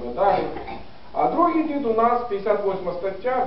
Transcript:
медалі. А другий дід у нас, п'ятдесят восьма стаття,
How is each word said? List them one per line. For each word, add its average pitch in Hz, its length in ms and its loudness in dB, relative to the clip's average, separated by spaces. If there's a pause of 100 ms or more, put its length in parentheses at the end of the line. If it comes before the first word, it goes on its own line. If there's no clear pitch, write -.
медалі. 180 380 2 (680)
А - 180 2
другий 320 320 4
дід 285 240 -2
у 220 80 2
нас, 240 340 4
п'ятдесят 202 360 0
восьма 190 280 -2
стаття, 208 540 -2